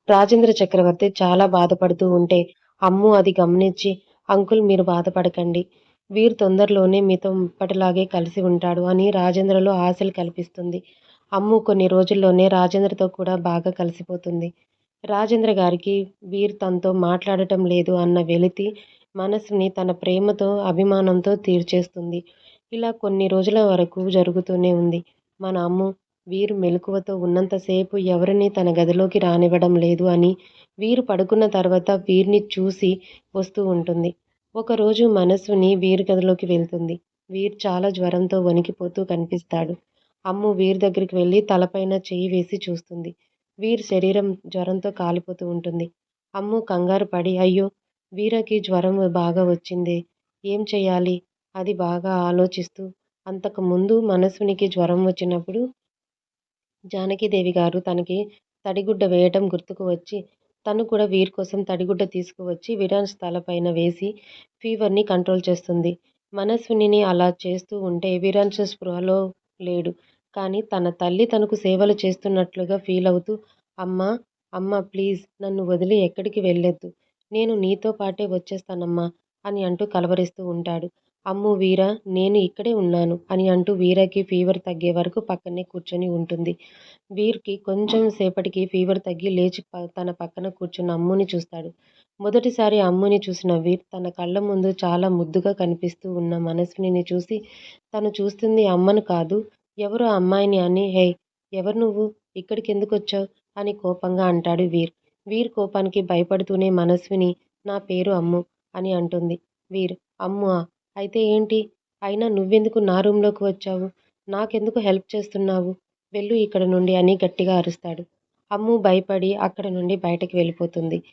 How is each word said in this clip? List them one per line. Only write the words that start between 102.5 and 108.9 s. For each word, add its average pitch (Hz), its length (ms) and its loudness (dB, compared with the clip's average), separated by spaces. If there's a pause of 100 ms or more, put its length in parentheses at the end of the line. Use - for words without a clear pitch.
ఎందుకు 208 220 -4
వచ్చావు?" 202 320 -4 (300)
అని 202 160 -4
కోపంగా 185 520 -2
అంటాడు 170 380 0
వీర్. 170 300 -2 (340)
వీర్ 226 220 -2
కోపానికి 196 540 -2
భయపడుతూనే 185 680 0
మనస్విని, 180 600 2 (360)
"నా 202 120 -6
పేరు 196 340 -2
అమ్ము" 175 280 2 (340)
అని 185 180 -6